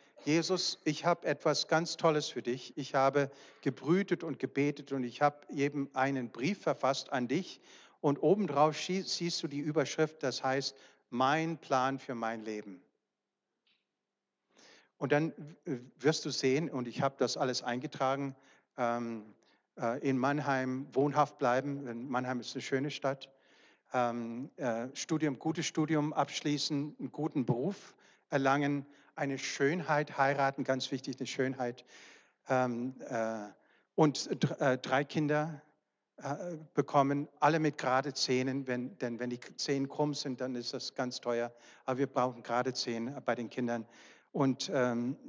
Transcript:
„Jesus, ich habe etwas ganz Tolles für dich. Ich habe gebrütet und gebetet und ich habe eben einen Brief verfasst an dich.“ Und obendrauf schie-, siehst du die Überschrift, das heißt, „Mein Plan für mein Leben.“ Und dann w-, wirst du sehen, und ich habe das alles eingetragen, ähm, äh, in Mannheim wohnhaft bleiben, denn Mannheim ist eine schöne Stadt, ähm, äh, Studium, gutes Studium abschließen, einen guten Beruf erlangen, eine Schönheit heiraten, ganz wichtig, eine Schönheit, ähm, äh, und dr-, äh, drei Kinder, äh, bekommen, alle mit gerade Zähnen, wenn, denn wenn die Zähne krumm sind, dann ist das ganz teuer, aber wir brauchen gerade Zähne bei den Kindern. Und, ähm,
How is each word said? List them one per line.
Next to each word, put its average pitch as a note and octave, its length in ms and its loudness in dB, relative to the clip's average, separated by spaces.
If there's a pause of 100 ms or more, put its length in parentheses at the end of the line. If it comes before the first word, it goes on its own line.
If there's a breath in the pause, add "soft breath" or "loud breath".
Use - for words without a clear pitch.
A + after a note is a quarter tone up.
(260 soft breath)
„Jesus, E3+ 600 0
ich D#3 200 -2
habe E3+ 220 0
etwas D3 400 0
ganz D#3+ 300 0
Tolles D3+ 320 2
für B2 120 -8
dich. B2 360 -6
Ich C#3 180 -4
habe C#3 340 4 (320 loud breath)
gebrütet E3 600 2
und D#3+ 160 -6
gebetet C#3+ 540 -2
und C3+ 100 0
ich A#2+ 180 -4
habe D3 160 4 (120)
eben C#3 440 -2
einen C3 380 0
Brief F3 300 -2
verfasst C3+ 500 0
an B2 160 0
dich.“ D#3+ 320 -2 (420 loud breath)
Und C#3+ 220 2
obendrauf D#3 540 4
schie-, F#3 260 -2
siehst - 400 -4
du E3+ 40 -2
die C#3+ 120 -6
Überschrift, D3+ 640 0
das B2+ 200 -2
heißt, C3+ 320 0 (340 loud breath)
„Mein D3+ 480 2
Plan C3+ 420 2
für C3 160 -6
mein A2+ 280 -4
Leben.“ G#2 380 -8 (2250 soft breath)
Und D3 140 2
dann D3+ 220 4 (320)
w-, C3+ 140 -4 (200)
wirst D3+ 260 2
du D#3+ 40 -4
sehen, C3+ 400 2
und B2 180 -4
ich A#2+ 140 -4
habe C3+ 160 2
das B2 200 0
alles B2+ 260 0
eingetragen, C3+ 720 -2 (420 soft breath)
ähm, A#2 560 -2 (460 soft breath)
äh, A#2+ 280 0
in C3+ 100 4
Mannheim C3 760 0
wohnhaft C#3+ 440 2
bleiben, C3+ 480 0
denn A#2+ 240 -8
Mannheim B2+ 320 -2
ist - 120 -10
eine C3 80 -6
schöne C#3 300 -2
Stadt, - 380 -4 (640 soft breath)
ähm, A#2+ 640 -2
äh, A#2+ 360 -2
Studium, D3+ 460 -2
gutes D#3+ 260 -2
Studium D3+ 480 0
abschließen, C#3+ 840 -2
einen C#3 120 -6
guten D3 340 -2
Beruf C3+ 500 -2 (340 soft breath)
erlangen, C#3+ 560 2 (300 loud breath)
eine C#3 240 -2
Schönheit D3+ 800 0
heiraten, C#3 460 2
ganz C3 280 -2
wichtig, C3 260 -6
eine B2+ 100 -6
Schönheit, C3 580 -2 (640 loud breath)
ähm, B2+ 480 0 (120)
äh, A2+ 400 -2 (480 soft breath)
und D3+ 340 4 (140)
dr-, - 180 2
äh, C3 160 4
drei B2+ 280 0
Kinder, D3+ 560 -2 (560)
äh, E3 400 -6 (160)
bekommen, C#3+ 560 2 (100)
alle D#3 200 4
mit D#3 180 2
gerade C3 360 2
Zähnen, C3 540 0
wenn, B2 300 -4
denn A#2 220 -4
wenn B2 100 -4
die B2 100 -6 (160)
Zähne C#3 320 -2
krumm D3 260 -2
sind, C3+ 280 -6
dann B2+ 140 -4
ist A#2+ 180 -6
das B2+ 200 -8
ganz B2 280 -4
teuer, A#2 320 -2 (320 loud breath)
aber B2+ 140 0
wir C3+ 80 2
brauchen B2 360 0
gerade B2 300 0
Zähne B2 500 -4
bei A#2+ 120 0
den A#2+ 140 -6
Kindern. A#2 360 -2 (460 loud breath)
Und, C3+ 420 2
ähm, B2 440 2 (120)